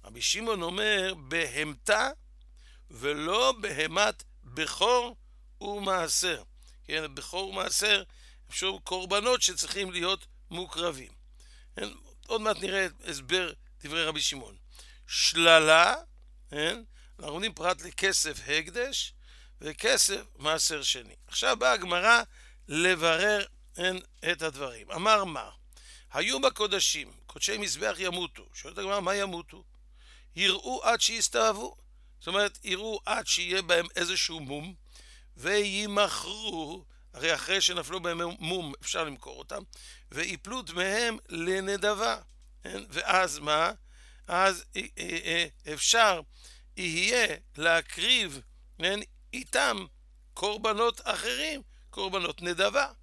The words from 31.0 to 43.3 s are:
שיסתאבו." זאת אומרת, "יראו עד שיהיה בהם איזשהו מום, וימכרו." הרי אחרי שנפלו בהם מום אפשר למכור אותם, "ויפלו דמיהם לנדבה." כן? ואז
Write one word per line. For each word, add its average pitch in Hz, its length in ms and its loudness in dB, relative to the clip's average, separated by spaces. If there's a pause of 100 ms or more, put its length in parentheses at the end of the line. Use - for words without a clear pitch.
שיסתאבו." 220 760 0 (440)
זאת - 80 -10
אומרת, 196 360 0
"יראו 202 420 -4
עד 156 220 -2
שיהיה 180 340 0
בהם 170 240 4 (100)
איזשהו 170 440 0
מום, 147 340 -8 (640)
וימכרו." 202 1500 -2 (280)
הרי 151 220 0
אחרי 180 260 -2
שנפלו 180 380 -2
בהם 170 220 -6 (180)
מום 165 420 -6
אפשר 170 220 -4
למכור 135 360 -12
אותם, - 240 -10 (480)
"ויפלו 190 500 -6
דמיהם 202 560 0 (120)
לנדבה." 196 880 0 (460)
כן? - 260 -10
ואז 170 500 2